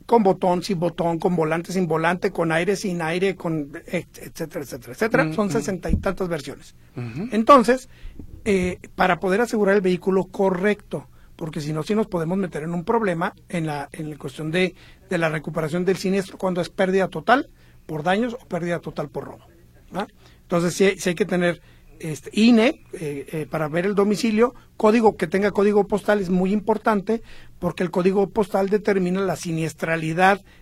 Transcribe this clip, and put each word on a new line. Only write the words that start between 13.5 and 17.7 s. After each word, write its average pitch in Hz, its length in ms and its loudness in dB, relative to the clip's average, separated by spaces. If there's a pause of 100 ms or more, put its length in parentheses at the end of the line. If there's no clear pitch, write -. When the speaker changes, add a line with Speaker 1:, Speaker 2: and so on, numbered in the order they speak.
Speaker 1:
la, 147 280 -6
en 151 180 -10
la 143 60 -12
cuestión 156 340 -8
de, 180 240 0 (340)
de 180 80 -2
la 175 120 2
recuperación 160 560 -4
del 185 120 0
siniestro 190 400 -4
cuando 185 240 -2
es 165 80 -4
pérdida 190 380 0
total 220 420 0 (380)